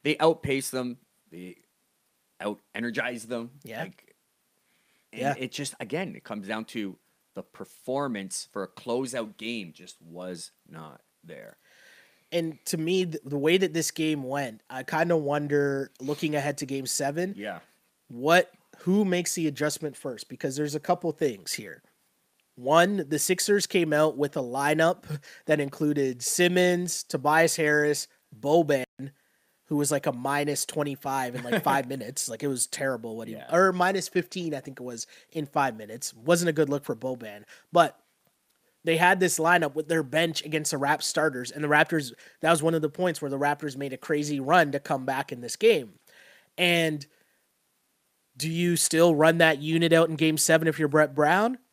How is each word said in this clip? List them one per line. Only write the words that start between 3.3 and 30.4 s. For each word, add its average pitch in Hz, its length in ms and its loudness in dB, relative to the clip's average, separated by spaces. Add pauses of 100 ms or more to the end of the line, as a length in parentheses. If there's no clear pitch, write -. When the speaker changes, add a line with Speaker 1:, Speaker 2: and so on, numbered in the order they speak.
Speaker 2:
Yeah. 110 200 -12
Speaker 1:
Like, - 320 -18 (960)
and 113 80 -12
Speaker 2:
Yeah. 135 160 -2
Speaker 1:
it 131 140 -8
just, - 280 -10
again, 147 360 -6
it - 80 -20
comes 104 240 -10
down 110 180 -6
to 101 320 -8 (360)
the 92 100 -14
performance 120 1080 -8
for 101 120 -6
a 92 40 -8
closeout 120 680 -6
game 110 360 -10
just - 280 -20
was 87 500 -14 (160)
not 78 340 -18 (220)
there. 58 340 -20 (760)
Speaker 2:
And 165 340 -4
to - 120 -4
me, 180 280 0
th-, 160 180 -8
the 143 140 -6
way 160 200 4
that 185 160 0
this 160 180 -2
game 156 320 -2
went, 131 460 -6
I 131 140 -10
kinda 170 320 0
wonder, 143 760 0 (100)
looking 151 340 -4
ahead 143 240 -2
to 147 60 -6
game 135 200 -6
seven, 147 520 -4
Speaker 1:
Yeah. 101 220 -10 (500)
Speaker 2:
what, 147 420 2 (280)
who 196 260 2
makes 180 300 0
the 165 120 -2
adjustment 147 480 -4
first? 123 320 -10
Because 131 280 -6
there's 147 200 -4
a 151 40 -4
couple 175 320 -2
things 113 420 -4
here. 101 280 -12 (760)
One, 170 540 4
the 151 100 0
Sixers 190 480 0
came 170 260 0
out 151 240 4
with 143 200 -2
a 147 40 -2
lineup 147 800 0 (240)
that 151 140 2
included 139 640 -2
Simmons, 180 840 2
Tobias 156 540 2
Harris, 147 500 2 (300)
Boban, 143 480 2 (840)
who 156 100 -4
was, 147 140 0
like, 143 140 -2
a 151 80 0
minus 143 520 -2